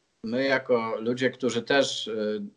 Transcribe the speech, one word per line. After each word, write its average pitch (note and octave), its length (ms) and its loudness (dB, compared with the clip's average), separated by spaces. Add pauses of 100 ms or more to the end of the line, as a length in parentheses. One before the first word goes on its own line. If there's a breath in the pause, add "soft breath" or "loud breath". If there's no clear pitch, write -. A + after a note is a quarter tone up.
(240)
my A#2+ 200 0
jako B2+ 560 2
ludzie, B2+ 300 0
którzy A#2+ 320 -2
też, F3 460 2
y, G#2+ 340 -2 (160)